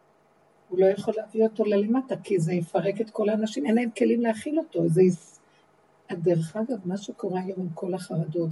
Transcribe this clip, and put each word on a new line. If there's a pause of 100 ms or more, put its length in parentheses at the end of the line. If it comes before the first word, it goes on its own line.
(680)
הוא
לא
יכול
להביא
אותו
ללמטה,
כי
זה
יפרק
את
כל
האנשים,
אין
להם
כלים
להכיל
אותו.
זה
יש-, (760)
דרך
אגב,
מה
שקורה
היום
עם
כל
החרדות